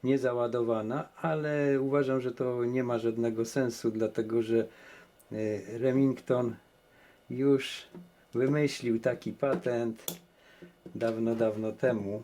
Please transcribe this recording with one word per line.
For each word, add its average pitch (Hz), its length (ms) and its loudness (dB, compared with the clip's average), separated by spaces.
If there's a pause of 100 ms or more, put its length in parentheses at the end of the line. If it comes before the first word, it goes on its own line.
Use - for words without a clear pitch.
niezaładowana, 120 1040 0 (120)
ale 147 600 2
uważam, 135 400 2
że 123 100 -2
to 123 340 -2
nie 123 180 0
ma 123 140 0
żadnego 113 480 0
sensu, 117 460 -2
dlatego 110 520 0
że, 113 140 2
e, 113 80 2 (1120)
Remington 127 800 2 (760)
już 135 580 0 (460)
wymyślił 131 680 0
taki 117 340 -2
patent 123 880 -2 (720)
dawno, 113 400 0
dawno 110 360 0
temu 110 520 0